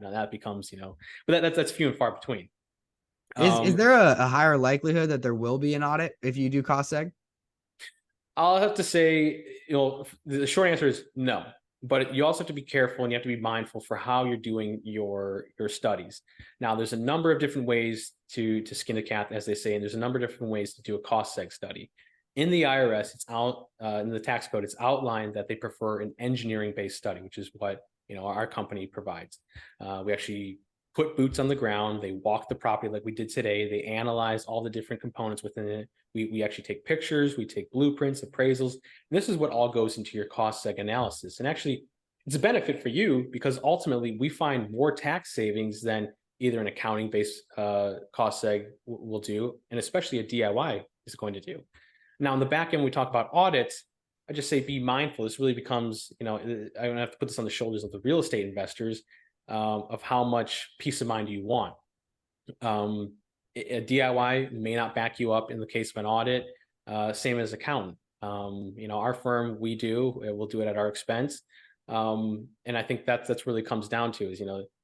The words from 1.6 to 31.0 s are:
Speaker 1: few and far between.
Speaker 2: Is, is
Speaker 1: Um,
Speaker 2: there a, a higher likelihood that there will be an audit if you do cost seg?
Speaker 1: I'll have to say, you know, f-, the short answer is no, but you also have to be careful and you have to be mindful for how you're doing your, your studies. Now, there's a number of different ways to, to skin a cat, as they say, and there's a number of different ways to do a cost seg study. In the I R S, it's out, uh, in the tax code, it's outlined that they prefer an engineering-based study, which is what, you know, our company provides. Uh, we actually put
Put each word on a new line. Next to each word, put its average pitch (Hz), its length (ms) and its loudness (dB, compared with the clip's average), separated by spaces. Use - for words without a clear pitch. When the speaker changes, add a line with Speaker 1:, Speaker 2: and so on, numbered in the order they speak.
Speaker 1:
few 156 160 2
and 113 100 0
far 120 140 4
between. 101 380 -8
Speaker 2:
Is, 180 140 8
is 180 180 4
Speaker 1:
Um, 170 40 6
Speaker 2:
there 226 160 8
a, 185 280 10
a 127 80 6
higher 147 300 6
likelihood 156 520 4
that 139 120 0
there 123 120 2
will 117 240 0
be 147 160 2
an 147 100 0
audit 156 380 0
if 127 160 0
you 135 120 2
do 139 120 2
cost 139 300 2
seg? 160 200 -2
Speaker 1:
I'll 180 220 8
have 208 160 4
to 185 80 0
say, 160 640 6
you 156 60 -2
know, 139 280 4
f-, - 240 -16
the 139 200 0
short 185 240 6
answer 156 180 4
is - 180 2
no, 120 300 0
but 131 320 2
you 139 120 4
also 160 140 4
have 175 80 -6
to 156 60 -8
be 143 80 -6
careful 127 420 2
and 120 80 2
you 120 40 2
have 120 80 -2
to 123 100 -2
be 113 80 -4
mindful 113 400 -4
for 107 160 -6
how 127 280 2
you're 120 120 0
doing 110 460 -4
your, 98 640 -4
your 104 120 -2
studies. 95 520 -2
Now, 113 160 0
there's 113 180 -2
a 117 40 -2
number 160 340 2
of 156 80 6
different 139 280 0
ways 117 440 0
to, 110 300 0
to - 140 -10
skin 110 220 -4
a 107 40 0
cat, 107 300 -4
as 107 140 -6
they 104 100 0
say, 104 180 -2
and 104 80 0
there's 104 140 -6
a 113 40 -4
number 123 200 -2
of 120 100 -2
different 110 220 -6
ways 104 240 -4
to - 60 -20
do 107 140 -4
a 101 40 -4
cost - 380 0
seg 90 140 -8
study. - 400 -12
In 160 120 2
the 170 160 4
I 135 180 4
R 113 100 4
S, 107 220 -2
it's - 140 -12
out, 120 380 -2
uh, 107 200 -2
in 110 80 -4
the 113 100 -4
tax 120 280 -4
code, 104 180 -2
it's - 160 -10
outlined 117 540 0
that 101 120 -4
they 110 80 -4
prefer 107 460 -4
an 107 180 -8
engineering-based 110 760 -4
study, 90 240 -6
which 92 160 -14
is 101 160 -10
what, 101 260 -4
you 104 60 -12
know, 95 100 -8
our 101 200 -2
company 104 420 -8
provides. - 520 -12
Uh, 95 260 -8
we 104 60 0
actually 101 480 -6
put 156 200 0